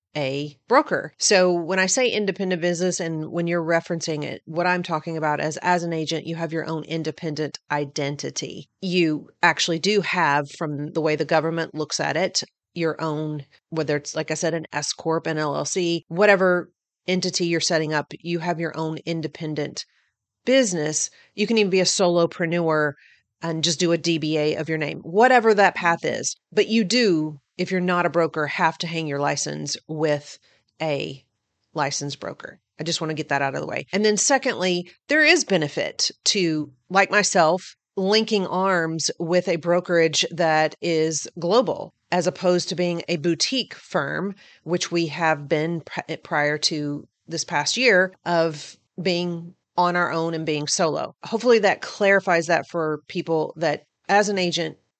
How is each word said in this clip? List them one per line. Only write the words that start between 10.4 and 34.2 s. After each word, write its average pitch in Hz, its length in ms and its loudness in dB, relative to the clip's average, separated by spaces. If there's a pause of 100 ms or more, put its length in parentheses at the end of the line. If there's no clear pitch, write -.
from 151 420 -6
the 160 80 -2
way 151 160 2
the 151 80 0
government 165 500 0
looks 151 240 -6
at 147 200 -2
it, - 240 -2 (320)
your 165 260 -2
own, 151 460 -4 (240)
whether 156 260 -2
it's, - 180 -6
like 156 160 -4
I 156 40 -4
said, 156 180 -2
an 160 180 -4
S - 220 -6
Corp, 160 340 -2
an 160 120 -2
L 147 180 -2
L 147 80 -2
C, 170 440 -2
whatever 185 600 2 (360)
entity 180 400 0
you're 170 140 0
setting 156 340 0
up, 147 260 -4
you 170 200 -4
have 170 200 -2
your 165 160 -6
own 160 300 -4
independent 156 800 -6 (580)
business. 180 640 2 (260)
You 208 120 0
can 226 100 2
even 208 140 4
be 185 100 4
a 180 40 4
solopreneur 170 1080 2 (480)
and 160 240 -4
just 156 160 -2
do 170 120 2
a 170 60 2
D 165 200 0
B 156 180 -2
A 151 200 0
of 156 120 -6
your 160 80 -2
name, 156 220 -4
whatever 226 560 4
that 196 200 6
path 170 300 0
is. 117 320 -4 (160)
But - 160 2
you 220 160 4
do, 170 560 2 (160)
if 180 140 -4
you're 185 100 0
not 175 260 0
a 170 40 0
broker, 156 360 0
have 165 320 0
to - 80 -6
hang 160 200 -4
your 143 120 -4
license 147 580 -4 (120)
with 151 500 -2 (420)
a 139 440 -4 (500)
licensed 143 460 -4
broker. - 400 -12 (180)
I 156 60 -8
just - 160 -4
want 160 100 -4
to 160 40 -4
get 151 160 -6
that 139 120 0
out 135 120 -2
of 143 60 -6
the 151 60 -8
way. - 260 -8
And 208 120 0
then 214 120 4
secondly, 185 760 0 (180)